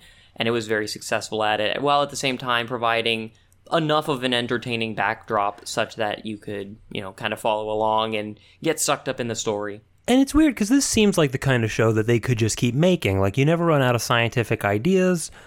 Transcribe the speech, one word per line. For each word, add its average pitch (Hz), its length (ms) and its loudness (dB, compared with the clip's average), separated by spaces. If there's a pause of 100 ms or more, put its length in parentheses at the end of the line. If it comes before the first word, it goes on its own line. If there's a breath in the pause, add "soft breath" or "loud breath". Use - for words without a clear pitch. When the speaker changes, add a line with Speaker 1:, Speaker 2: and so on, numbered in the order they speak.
(360 soft breath)
Speaker 1:
and 113 120 -2
it 117 40 2
was 113 140 -2
very 107 220 -2
successful 107 560 -4
at 107 160 2
it, 107 220 -2
while 143 200 2
at 143 60 -2
the 139 80 -14
same 127 220 -4
time 120 280 -2
providing 113 680 -2 (400 soft breath)
enough 156 360 0
of 127 140 -2
an 127 120 0
entertaining 120 600 -4
backdrop 104 720 -2
such - 300 -4
that 107 300 -4
you 107 100 -8
could, 101 400 -12 (140)
you 113 100 -8
know, 95 120 -10
kind 107 200 -6
of 107 80 -6
follow 107 320 0
along 110 420 0
and 107 240 -8 (240 soft breath)
get 156 160 -2
sucked - 300 -2
up - 100 -6
in 120 100 -6
the 113 60 -4
story. 104 460 -4 (260)
Speaker 2:
And 254 140 4
it's 269 140 0
weird 302 220 4
'cause 202 120 -2
this 269 160 4
seems 208 320 4
like 147 160 4
the 139 60 -4
kind 123 260 2
of 107 80 -2
show 113 200 4
that 107 140 2
they 120 140 4
could 123 160 0
just 107 220 0
keep 120 160 0
making. 156 460 2
Like, 98 180 2
you 139 80 4
never 170 180 2
run 151 160 4
out 123 140 2
of 117 80 -2
scientific 117 600 0
ideas. 170 680 2 (160 loud breath)